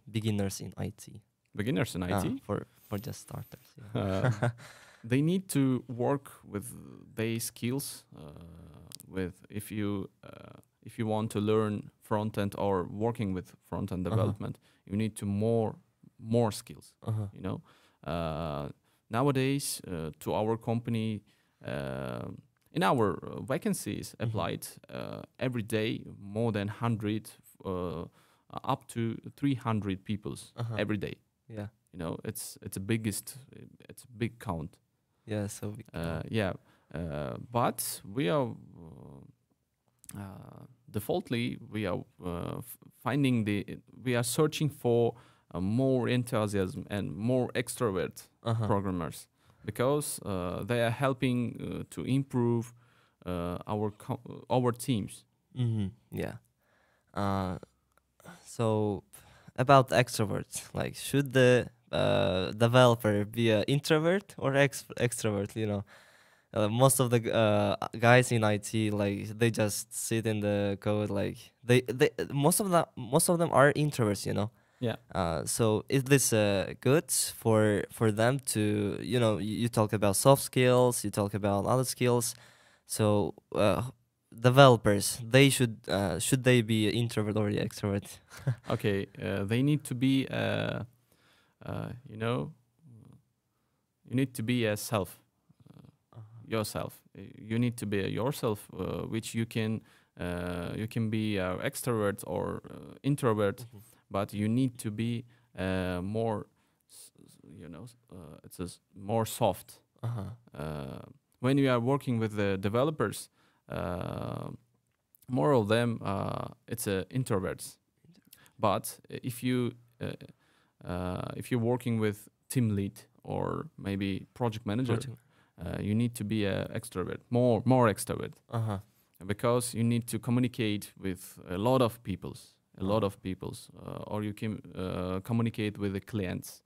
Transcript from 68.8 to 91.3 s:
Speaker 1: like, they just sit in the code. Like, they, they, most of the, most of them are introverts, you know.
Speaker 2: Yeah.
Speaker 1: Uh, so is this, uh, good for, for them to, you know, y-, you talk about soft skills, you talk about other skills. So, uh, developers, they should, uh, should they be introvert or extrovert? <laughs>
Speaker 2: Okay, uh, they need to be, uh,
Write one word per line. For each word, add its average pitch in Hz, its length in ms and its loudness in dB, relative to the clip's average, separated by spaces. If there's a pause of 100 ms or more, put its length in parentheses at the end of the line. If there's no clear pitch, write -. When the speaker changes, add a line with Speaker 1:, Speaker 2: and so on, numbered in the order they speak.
Speaker 1:
like, 101 480 -2
they 117 120 4
just 107 440 -2
sit 113 320 -2
in 107 140 0
the 101 400 0
code. 104 280 0
Like, 98 440 -4 (100)
they, 123 200 6
they, 127 280 2 (220)
most 143 280 4
of 202 100 0
the, 170 160 4 (100)
most 127 340 2
of 170 80 4
them 165 140 0
are 139 200 8
introverts, 117 540 0
you 101 80 -2
know. 104 160 0 (300)
Speaker 2:
Yeah. 113 160 -2 (180)
Speaker 1:
Uh, 82 320 0
so 110 420 2
is 135 160 2
this, 135 280 4
uh, 101 480 2
good 143 300 2
for, 107 800 2
for 113 220 2
them 117 280 2
to, 104 600 0
you 95 200 0
know, 110 160 4
y-, 85 60 -4 (200)
you 117 60 2
talk 107 240 2
about 101 240 4
soft 135 260 8
skills, 123 640 4
you 101 60 -4
talk 101 220 0
about 101 320 2
other 123 200 2
skills. 120 500 2 (520)
So, 104 480 2 (200)
uh, 98 280 4 (560)
developers, 120 800 8 (100)
they 135 180 10
should, 120 280 4 (120)
uh, 90 300 0
should 127 260 2
they 123 160 8
be 107 300 4
introvert 110 460 0
or 107 140 2
extrovert? 101 680 -2 (260)
<laughs> - 240 -4
Speaker 2:
Okay, 101 380 0 (160)
uh, 98 220 -2
they 113 180 2
need 147 220 2
to 139 100 -8
be, 135 360 2
uh, 110 520 -2 (840)